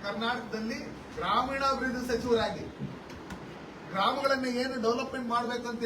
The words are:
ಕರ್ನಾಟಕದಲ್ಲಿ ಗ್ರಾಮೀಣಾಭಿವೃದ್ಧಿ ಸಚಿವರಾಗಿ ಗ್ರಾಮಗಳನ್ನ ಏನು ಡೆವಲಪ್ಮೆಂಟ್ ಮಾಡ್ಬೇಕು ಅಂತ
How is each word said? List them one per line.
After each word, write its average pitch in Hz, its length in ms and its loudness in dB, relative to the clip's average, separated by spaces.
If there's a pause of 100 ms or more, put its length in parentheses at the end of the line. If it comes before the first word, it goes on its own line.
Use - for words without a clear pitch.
ಕರ್ನಾಟಕದಲ್ಲಿ 220 760 -2 (380)
ಗ್ರಾಮೀಣಾಭಿವೃದ್ಧಿ 254 920 2
ಸಚಿವರಾಗಿ 226 560 2 (1300)
ಗ್ರಾಮಗಳನ್ನ 262 560 4 (140)
ಏನು 254 120 -2 (100)
ಡೆವಲಪ್ಮೆಂಟ್ 240 500 2
ಮಾಡ್ಬೇಕು 240 360 0
ಅಂತ 233 140 -4